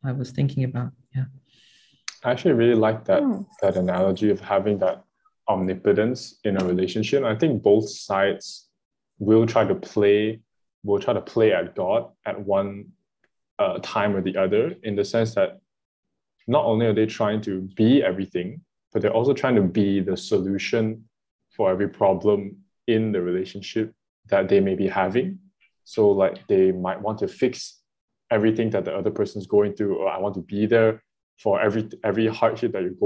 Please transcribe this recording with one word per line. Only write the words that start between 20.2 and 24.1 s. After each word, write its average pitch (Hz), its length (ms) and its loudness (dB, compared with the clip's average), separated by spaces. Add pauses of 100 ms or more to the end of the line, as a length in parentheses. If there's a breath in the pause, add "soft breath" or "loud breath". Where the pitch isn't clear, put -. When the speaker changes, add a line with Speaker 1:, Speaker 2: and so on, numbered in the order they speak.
Speaker 2:
for 107 140 0
every 95 180 0
problem 101 680 0 (280)
in 110 260 0
the 95 80 -2 (100)
relationship 95 640 -6 (320)